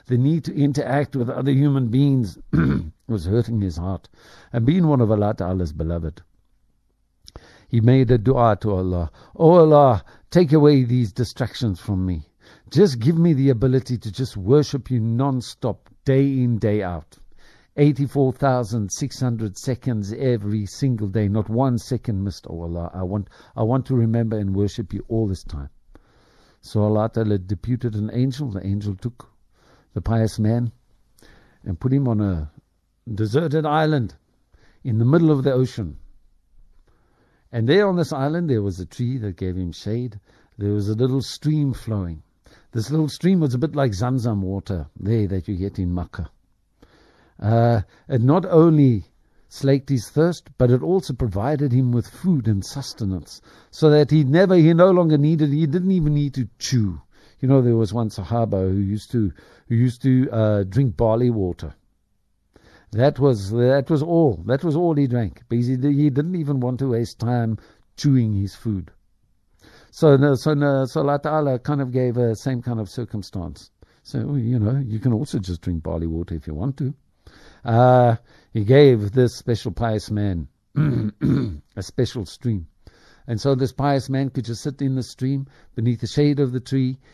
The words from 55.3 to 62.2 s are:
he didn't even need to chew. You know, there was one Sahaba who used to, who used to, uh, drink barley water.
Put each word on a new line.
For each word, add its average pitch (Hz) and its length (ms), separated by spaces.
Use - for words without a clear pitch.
he 151 160
didn't 180 240
even 151 240
need 143 180
to 123 160
chew. 101 440
You 127 80
know, 135 120
there 120 160
was 107 160
one 113 160
Sahaba 104 600
who 98 80
used 101 320
to, 104 220
who 120 60
used 120 280
to, 131 280
uh, 107 340
drink 107 320
barley 117 340
water. 90 440